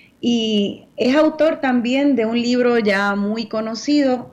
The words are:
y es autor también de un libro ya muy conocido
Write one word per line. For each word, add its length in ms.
y 680
es 180
autor 460
también 560
de 80
un 160
libro 380
ya 360
muy 320
conocido 880